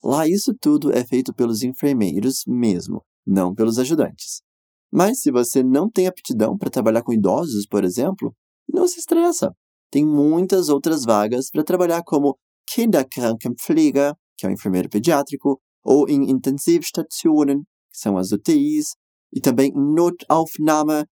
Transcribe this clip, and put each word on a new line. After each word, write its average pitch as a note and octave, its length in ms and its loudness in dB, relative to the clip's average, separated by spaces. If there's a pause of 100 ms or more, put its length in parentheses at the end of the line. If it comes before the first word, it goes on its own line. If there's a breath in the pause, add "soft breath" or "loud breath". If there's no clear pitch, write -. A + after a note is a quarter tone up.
lá C4+ 240 0
isso G3+ 340 0
tudo D3 340 2
é B2 80 2
feito B2+ 300 -2
pelos A2+ 300 -2
enfermeiros B2 840 -2
mesmo, F#2+ 560 -2 (220)
não F#2+ 300 0
pelos A2+ 240 0
ajudantes. - 640 -4 (500)
Mas G#3 260 2
se C#3+ 120 0
você B2 320 2
não C#3 260 2
tem F#3 160 0
aptidão F3+ 500 -2
pra E3+ 140 -6
trabalhar A2+ 320 0
com A#2+ 100 -6
idosos, A2 540 0
por G2 180 -2
exemplo, A#2 520 -4 (360)
não F4+ 160 2
se F4 120 -4
estressa. E4+ 520 0 (380)
Tem D3 160 2
muitas D#3 640 2
outras D3 340 0
vagas A2+ 460 0
pra D3+ 140 -2
trabalhar E3+ 400 0
como C#3+ 340 0 (340)
Kinderkrankenpfleger, C#3+ 1400 0 (240)
que - 80 -10
é F#2+ 40 -2
o G2 40 -2
enfermeiro F#2 360 -2
pediátrico, C#3 680 -2 (240)
ou C#3 240 4
em C#3 220 0
Intensivstationen, C#3+ 1300 0 (300)
que - 60 -20
são G2+ 180 -2
as F#2 160 -2
U G2+ 60 0
T - 160 0
Is, D3+ 420 0 (380)
e - 80 -6
também C3 300 2
em C#3+ 240 0
Notaufnahme D#3 1080 0 (160)